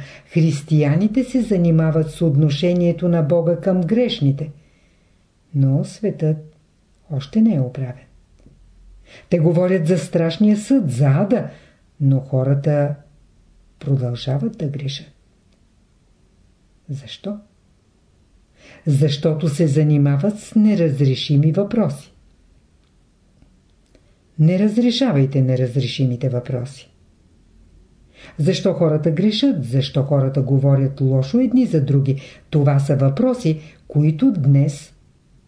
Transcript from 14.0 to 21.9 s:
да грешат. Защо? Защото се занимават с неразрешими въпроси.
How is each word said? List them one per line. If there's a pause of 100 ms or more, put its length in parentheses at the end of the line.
да
грешат. (1800)
Защо? (1500)
Защото
се
занимават
с
неразрешими
въпроси. (2250)